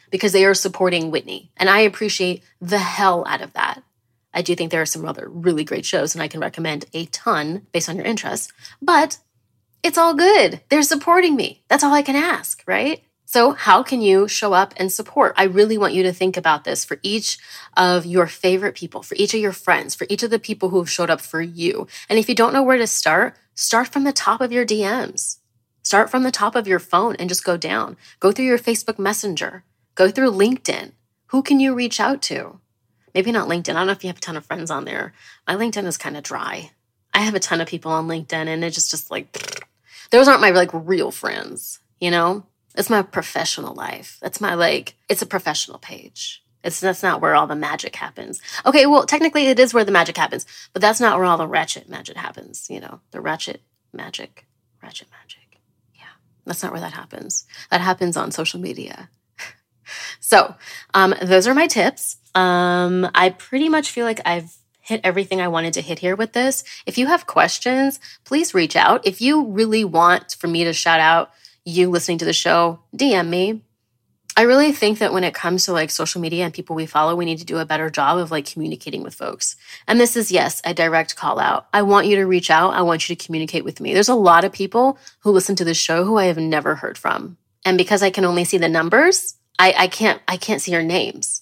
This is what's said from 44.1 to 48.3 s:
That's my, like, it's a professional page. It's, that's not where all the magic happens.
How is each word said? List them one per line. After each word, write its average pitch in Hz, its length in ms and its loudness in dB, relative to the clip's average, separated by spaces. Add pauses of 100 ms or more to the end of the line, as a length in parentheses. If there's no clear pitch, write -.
That's - 180 -10
my, 196 140 -2
like, 165 400 0 (160)
it's - 140 -2
a - 20 -12
professional - 540 -6
page. - 640 -16 (200)
It's, 175 160 -8
that's 185 220 -2
not 165 200 -2
where 156 120 2
all 151 140 4
the 151 80 -6
magic 151 400 -8
happens. - 440 -14 (280)